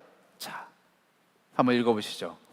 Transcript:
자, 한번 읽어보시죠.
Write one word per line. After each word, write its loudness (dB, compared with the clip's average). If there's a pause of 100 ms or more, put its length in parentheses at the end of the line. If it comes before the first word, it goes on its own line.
(380)
자, -12 (880)
한번 4
읽어보시죠. -2 (160)